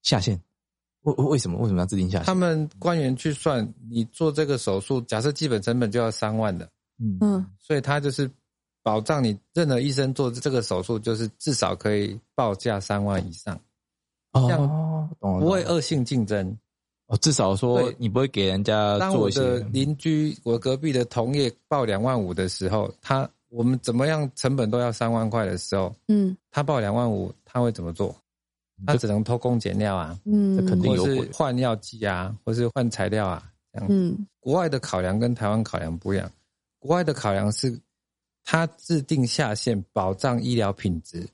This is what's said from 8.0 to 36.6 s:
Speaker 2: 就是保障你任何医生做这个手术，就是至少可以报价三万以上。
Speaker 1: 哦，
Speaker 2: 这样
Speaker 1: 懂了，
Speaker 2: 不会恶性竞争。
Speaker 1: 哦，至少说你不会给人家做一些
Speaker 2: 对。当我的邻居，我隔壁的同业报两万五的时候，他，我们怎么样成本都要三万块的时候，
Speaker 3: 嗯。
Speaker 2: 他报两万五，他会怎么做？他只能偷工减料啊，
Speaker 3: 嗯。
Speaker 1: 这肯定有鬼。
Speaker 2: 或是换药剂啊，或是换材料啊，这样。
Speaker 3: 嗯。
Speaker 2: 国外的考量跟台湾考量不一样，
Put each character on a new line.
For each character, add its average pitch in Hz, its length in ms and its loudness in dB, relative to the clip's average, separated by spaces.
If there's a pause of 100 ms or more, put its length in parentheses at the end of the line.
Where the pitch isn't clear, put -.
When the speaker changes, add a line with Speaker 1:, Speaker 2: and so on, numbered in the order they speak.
Speaker 2:
就 143 100 0
是 131 180 -2 (540)
保 110 180 2
障 143 220 0
你 107 160 0 (140)
任 165 160 2
何 123 120 2
医 139 120 0
生 131 200 0
做 127 160 0
这 120 220 -2
个 127 100 2
手 92 220 -2
术， 113 160 -2
就 110 160 -2
是 110 140 -2 (100)
至 143 160 -2
少 95 220 0
可 104 180 0
以 104 240 -2 (160)
报 117 180 2
价 101 280 -2
三 101 240 -2
万 98 200 0
以 92 60 -8
上。 85 240 -10 (760)
Speaker 1:
哦， 131 160 6
Speaker 2:
这 - 0 -
样 147 180 2 (540)
Speaker 1:
懂 98 140 0
了， - 60 2
Speaker 2:
不 156 80 4
会 185 140 2
恶 165 180 0
性 139 240 0
竞 117 220 0
争。 101 320 -2 (480)
Speaker 1:
哦， 110 120 -2
至 - 120 2
少 98 240 2
说 123 440 2
你 117 100 -2
不 110 100 2
会 135 80 4
给 98 200 0
人 98 180 0
家 104 340 2 (120)
做 104 180 2
一 98 40 0
些 135 60 0
Speaker 2:
对。 131 80 2
当 123 60 2
我 123 80 0
的 107 80 -6
邻 139 280 0
居， 151 460 0
我 117 160 0
隔 131 180 0
壁 147 160 -2
的 123 120 2
同 120 280 -2
业 143 160 2 (200)
报 139 160 2
两 101 180 0
万 127 180 2
五 87 140 -2
的 92 140 0
时 92 200 -4
候， 98 320 0
他， 135 300 -2 (180)
我 120 140 -4
们 127 180 4
怎 117 140 -2
么 135 140 2
样 151 260 0
成 139 220 0
本 117 120 2
都 120 120 2
要 120 100 0
三 117 220 -2
万 113 180 0
块 110 160 0
的 92 100 -2
时 - 200 -4
候， 95 180 0 (140)
Speaker 3:
嗯。 196 280 2 (140)
Speaker 2:
他 147 140 -2
报 143 160 0
两 104 120 0
万 120 160 2
五， 95 240 -2 (120)
他 - 160 -4
会 120 100 2
怎 95 140 -8
么 85 80 -6
做？ 95 200 -4 (720)
他 143 120 2
只 117 100 -2
能 104 160 0
偷 117 160 -2
工 123 200 0
减 98 200 -2
料 104 160 0
啊， 85 300 -6
Speaker 3:
嗯。 202 320 2
Speaker 1:
这 185 100 2
肯 185 160 2
定 - 100 4
有 180 120 2
鬼。 135 140 2
Speaker 2:
或 123 60 -2
是 135 80 -10
换 131 260 0
药 120 180 2
剂 104 280 -8
啊， 101 400 -2
或 113 80 -2
是 120 220 0
换 120 160 0
材 98 180 -2
料 104 200 0
啊， 82 240 -6 (200)
这 - 60 -10
样。 - 100 -6
Speaker 3:
嗯。 196 380 2 (140)
Speaker 2:
国 135 140 0
外 175 140 2
的 135 120 0
考 92 200 -2
量 92 160 0
跟 120 160 2
台 107 160 -2
湾 110 140 2
考 - 160 -4
量 82 180 -4
不 95 160 -4
一 98 40 0
样， 90 120 -4 (520)